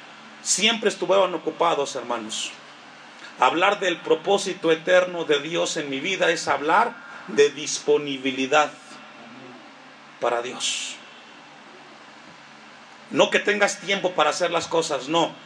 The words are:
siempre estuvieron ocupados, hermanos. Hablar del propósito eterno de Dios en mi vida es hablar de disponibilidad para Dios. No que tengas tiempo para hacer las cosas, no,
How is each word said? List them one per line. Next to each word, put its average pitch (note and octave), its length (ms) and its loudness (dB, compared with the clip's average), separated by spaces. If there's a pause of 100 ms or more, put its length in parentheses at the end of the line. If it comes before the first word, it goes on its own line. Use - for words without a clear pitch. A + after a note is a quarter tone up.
(440)
siempre G#3+ 460 0
estuvieron F#3 440 2
ocupados, D#3 640 0
hermanos. A#2 560 -6 (880)
Hablar E3+ 400 4
del F3+ 180 -2
propósito E3 760 0
eterno F3+ 520 2
de D3 160 2
Dios E3 380 -4
en D3 120 -6
mi C3+ 120 -6
vida F3 280 0
es E3 200 -2
hablar D#3+ 440 2 (340)
de C#3+ 240 4
disponibilidad C#3 1160 0 (1500)
para A#2+ 220 0
Dios. - 540 -6 (2250)
No F3+ 200 2
que G#3+ 100 2
tengas G3+ 400 0
tiempo F3+ 320 -4
para D3+ 180 2
hacer E3 220 -2
las E3 160 -2
cosas, D3+ 420 -2
no, D#3+ 240 2 (120)